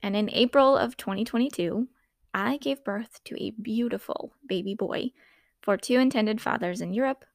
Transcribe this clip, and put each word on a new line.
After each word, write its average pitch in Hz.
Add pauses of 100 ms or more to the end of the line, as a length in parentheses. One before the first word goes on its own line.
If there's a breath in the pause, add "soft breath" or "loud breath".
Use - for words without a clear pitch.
And 202
in 208
April 269
of -
twenty 196
twenty-two, 233 (460)
I 214
gave 277
birth 208
to -
a 202
beautiful 220 (120)
baby 196
boy - (500 soft breath)
for 202
two 247
intended 220
fathers 175
in 175
Europe 262 (100)